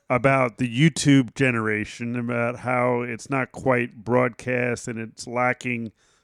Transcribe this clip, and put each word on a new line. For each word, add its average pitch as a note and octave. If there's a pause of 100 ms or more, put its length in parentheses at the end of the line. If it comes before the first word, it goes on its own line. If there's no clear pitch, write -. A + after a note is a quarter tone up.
about B2+
the B2+
YouTube C3+
generation, A#2
about A#2+
how B2
it's A#2+
not C3+
quite A#2+
broadcast B2
and A2+
it's -
lacking B2 (320)